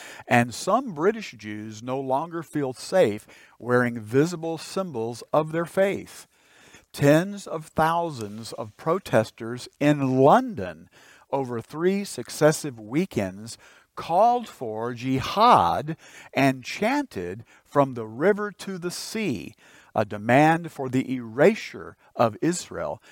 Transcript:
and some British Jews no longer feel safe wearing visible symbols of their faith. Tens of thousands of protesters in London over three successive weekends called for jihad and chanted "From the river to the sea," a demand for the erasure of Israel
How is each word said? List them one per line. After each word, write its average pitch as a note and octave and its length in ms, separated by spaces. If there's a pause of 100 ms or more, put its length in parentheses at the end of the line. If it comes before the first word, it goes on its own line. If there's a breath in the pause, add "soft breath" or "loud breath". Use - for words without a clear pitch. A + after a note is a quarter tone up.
(260 loud breath)
and A#2+ 280
some A#3 380
British F#3+ 400
Jews G#2+ 500
no B2+ 160
longer D3+ 440
feel C3+ 320
safe B2+ 520 (320 soft breath)
wearing A#2+ 400
visible D#3 600
symbols A#2+ 640 (100)
of D#3 200
their E3 140
faith. F3+ 600 (640 soft breath)
Tens F3 540
of D#3 220
thousands D3 840
of A2 240
protesters B2 920 (140)
in C#3 380
London C3+ 720 (400 soft breath)
over B2 320
three F#3+ 420
successive D3 760
weekends A2 800 (380 soft breath)
called A3+ 520
for A#2 480
jihad C3 1040 (360 loud breath)
and C3+ 300
chanted A#2 800 (200 soft breath)
"From C3+ 300
the A#2 120
river G3 460
to F#3+ 260
the E3+ 140
sea," D3+ 640 (360 soft breath)
a G#2+ 120
demand C#3 640
for C3+ 180
the B2+ 240
erasure A#2+ 840 (180 soft breath)
of A2+ 260
Israel F2 720